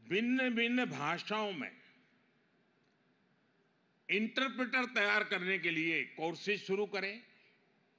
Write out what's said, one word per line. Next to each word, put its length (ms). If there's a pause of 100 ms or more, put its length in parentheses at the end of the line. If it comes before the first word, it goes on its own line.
भिन्न-भिन्न 760
भाषाओं 680
में 180 (2500)
इंटरप्रेटर 760
तैयार 380
करने 360
के 120
लिए 320
कोर्सेज 600
शुरू 220
करें 380 (760)